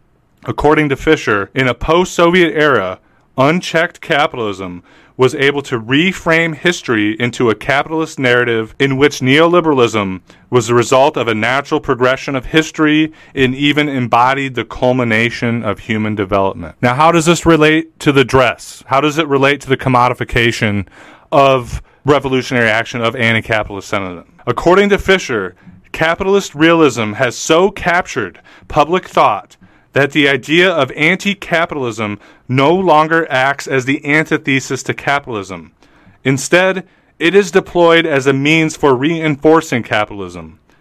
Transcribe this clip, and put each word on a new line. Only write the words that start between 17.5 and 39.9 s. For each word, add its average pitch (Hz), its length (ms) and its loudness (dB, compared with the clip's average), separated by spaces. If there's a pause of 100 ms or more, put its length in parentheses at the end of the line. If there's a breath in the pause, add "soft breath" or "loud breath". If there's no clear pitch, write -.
to 151 100 2
the 135 120 4
dress? 123 600 0
How 135 160 0
does 147 160 -2
it 160 100 -2
relate 139 340 0
to - 80 -10
the 135 80 0
commodification 120 1120 0 (440 loud breath)
of 135 500 2 (240 soft breath)
revolutionary 127 640 0
action 117 320 -2
of 117 160 -2
anti-capitalist 110 720 -2
sentiment? 92 380 -8 (180)
According 180 440 2
to 196 80 2
Fisher, 120 580 -2 (360 soft breath)
capitalist 190 640 -2
realism 143 580 2
has 120 220 -2
so 175 340 2
captured 170 720 -4 (300 loud breath)
public 156 360 -2
thought 120 520 -2 (340 soft breath)
that 139 200 0
the 143 180 2
idea 160 420 0
of 143 200 0
anti-capitalism 151 1300 -4 (300 soft breath)
no 135 260 2
longer 160 560 2
acts 139 380 -2
as 135 160 -2
the 143 220 -4
antithesis 143 760 -2
to - 100 -4
capitalism. 101 800 -6 (500 soft breath)
Instead, 180 640 0 (320 soft breath)
it 165 160 2
is 196 160 2
deployed 170 540 2
as 139 200 -2
a 139 60 4
means 156 460 0
for 139 180 2
reinforcing 156 880 0
capitalism. 92 760 -6 (220 soft breath)